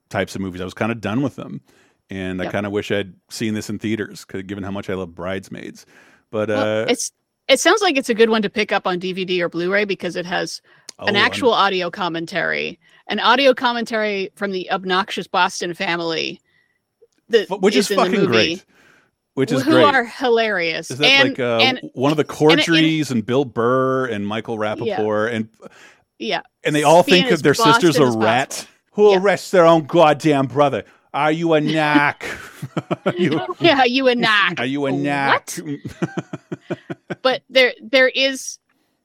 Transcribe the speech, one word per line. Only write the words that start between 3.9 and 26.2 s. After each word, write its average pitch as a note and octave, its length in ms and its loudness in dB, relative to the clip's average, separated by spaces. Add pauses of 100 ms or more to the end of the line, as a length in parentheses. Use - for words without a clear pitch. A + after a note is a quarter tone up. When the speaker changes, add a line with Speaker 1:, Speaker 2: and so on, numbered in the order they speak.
Speaker 1:
'cause F#2+ 200 -12
given G2 180 -12
how G2 80 -10
much G2+ 180 -10
I G2 60 -4
love F2+ 220 -10
Bridesmaids. - 680 -10 (460)
But, G#2+ 180 -4
Speaker 2:
Well, G#2+ 360 0
Speaker 1:
uh, - 20 -8
Speaker 2:
it's, - 240 -4 (380)
it C4+ 100 4
sounds G4+ 240 2
like E4+ 140 2
it's C4+ 140 -4
a A3+ 40 0
good A3+ 160 2
one A3 120 2
to G3 80 -4
pick G#3+ 200 -4
up G3 160 -2
on F3+ 140 -2
D F#3 120 -6
V F#3+ 120 -6
D F3 180 -2
or E3+ 60 -2
Blu-ray F#3 360 -2
because F#3 300 -6
it F3 120 -8
has E3+ 360 -6 (380)
an G3 60 -8
Speaker 1:
Oh, - 20 -4
I'm G3+ 80 0
Speaker 2:
actual A#3 380 2
audio F3+ 360 0
commentary, E3 880 -6 (300)
an G#3 100 -4
audio B3+ 340 4
commentary A3 840 -4
from G3+ 160 -6
the F#3 180 -6
obnoxious F#3 560 -4
Boston F3+ 480 -2
family E3+ 680 -4 (880)
that G3 200 2
Speaker 1:
F-, G3+ 100 -6
which G#3 160 4
is A#3 100 4
Speaker 2:
is - 40 -2
in G3 80 -2
the A#3+ 60 4
Speaker 1:
fucking F#3+ 160 2
Speaker 2:
movie. F3+ 120 2
Speaker 1:
great. A#2 320 2 (680)
Which C3+ 180 0
is C4 100 0
Speaker 2:
Who D4 100 2
Speaker 1:
great. C4+ 120 6
Speaker 2:
are C4+ 220 4
hilarious. G#3+ 840 -2
Speaker 1:
Is B2+ 80 -8
that D3 80 2
Speaker 2:
And, C#4 220 6
Speaker 1:
like, C#3 100 -6
uh, A#2+ 200 0
Speaker 2:
and, B3+ 340 0
Speaker 1:
one C3+ 180 0
of D#3 60 0
the D3 60 2
Speaker 2:
and D#3 360 2
it, G3+ 100 0
and E3 80 4
Speaker 1:
Corddrys D#3+ 340 0
and A2+ 140 -2
Bill C3 200 0
Burr C3 600 0
and G2+ 200 -6
Michael A2 300 -6
Speaker 2:
Yeah. G#2+ 180 -4
Speaker 1:
Rapaport G#2+ 600 -2
and A2 140 -4 (720)
Speaker 2:
Yeah. F3+ 220 -4 (240)